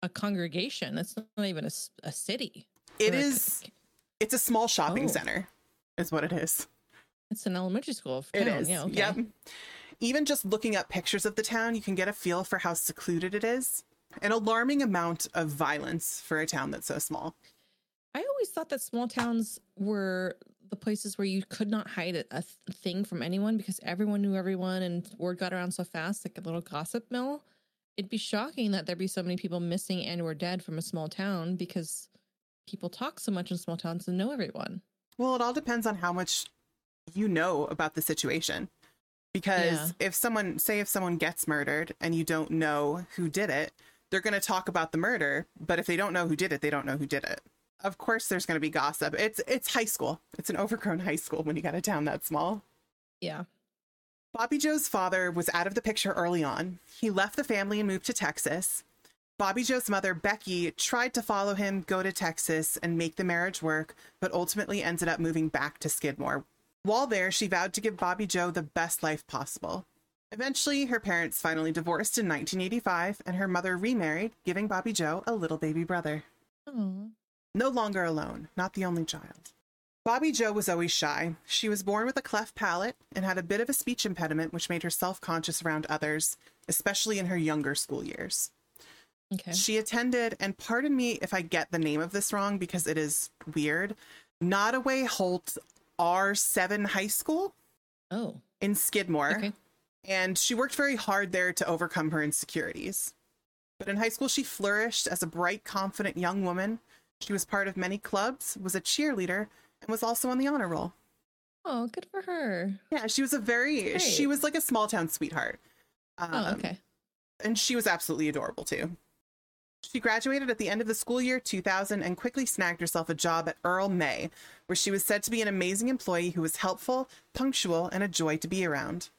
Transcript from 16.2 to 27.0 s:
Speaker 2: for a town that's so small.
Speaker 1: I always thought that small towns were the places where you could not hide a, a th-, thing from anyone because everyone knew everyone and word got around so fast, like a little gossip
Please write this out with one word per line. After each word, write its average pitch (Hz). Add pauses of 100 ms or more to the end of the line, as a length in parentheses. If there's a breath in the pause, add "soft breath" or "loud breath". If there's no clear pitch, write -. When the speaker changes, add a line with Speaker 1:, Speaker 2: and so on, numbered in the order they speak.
Speaker 2:
for 156
a 160
town 143
that's -
so -
small. - (800 soft breath)
Speaker 1:
I 277
always 539
thought 320
that 277
small 240
towns 233 (160)
were 190 (340)
the 202
places 208
where 196
you 190
could 214
not 214
hide 175
a, 151 (100)
a 156
th-, -
thing 190
from 175
anyone 196
because 196
everyone 202
knew 196
everyone 185
and 175 (100)
word 180
got 180
around 180
so 180
fast, 175
like -
a -
little 165
gossip 170